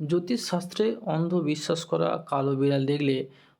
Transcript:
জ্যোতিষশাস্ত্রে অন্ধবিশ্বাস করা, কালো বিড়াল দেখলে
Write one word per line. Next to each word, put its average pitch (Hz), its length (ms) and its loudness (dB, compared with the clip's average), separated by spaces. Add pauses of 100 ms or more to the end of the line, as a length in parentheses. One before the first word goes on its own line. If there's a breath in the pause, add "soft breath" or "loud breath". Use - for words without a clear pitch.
জ্যোতিষশাস্ত্রে 180 880 0
অন্ধবিশ্বাস 160 880 0
করা, - 420 0
কালো 139 280 0
বিড়াল 139 300 2
দেখলে 135 420 0 (320 loud breath)